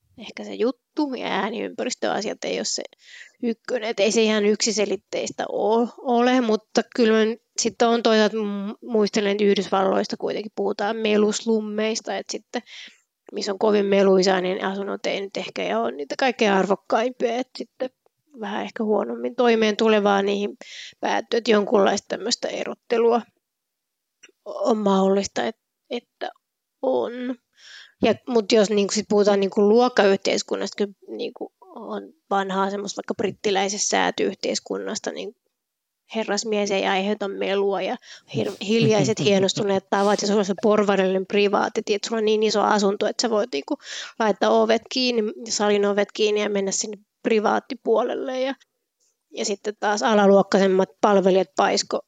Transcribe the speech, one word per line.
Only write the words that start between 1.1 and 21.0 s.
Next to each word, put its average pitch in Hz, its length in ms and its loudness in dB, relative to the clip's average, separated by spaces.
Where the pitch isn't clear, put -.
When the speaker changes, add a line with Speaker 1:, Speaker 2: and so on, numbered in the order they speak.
Speaker 1:
ja - 120 -8
ääniympäristöasiat - 1200 -4
ei 185 140 -4
ole 226 60 -6
se - 180 -6
ykkönen. 233 460 -6
Et 226 120 -4
ei 202 120 2
se 226 100 2
ihan 214 220 2
yksiselitteistä 208 1040 -2
oo-, 226 500 0
ole, 254 420 2
mutta 220 420 0
kyllä 220 280 4
mä 226 100 -2
sitten 233 300 0
on 233 140 2
toisaalta 214 340 4
m-, 202 540 -6
muistelen, 208 420 0
että 208 120 0
Yhdysvalloista 202 720 2
kuitenkin - 400 -6
puhutaan 208 400 -4
meluslummeista, 214 1200 0
että - 160 -10
sitten 220 300 -10
missä 202 200 -2
on 190 60 -6
kovin 208 280 4
meluisaa, 190 540 6
niin 185 240 -4
asunnot 196 420 -6
ei 185 140 -2
nyt 196 160 -10
ehkä 185 440 -4
ole 233 120 -2
niitä 285 260 -10
kaikkein 233 340 2
arvokkaimpia. 220 840 0
Et 254 120 -6
sitten 254 320 -8
vähän 208 220 -6
ehkä 208 220 -6
huonommin 233 500 -2
toimeen 226 420 2
tulevaa 208 460 4
niihin 202 340 -2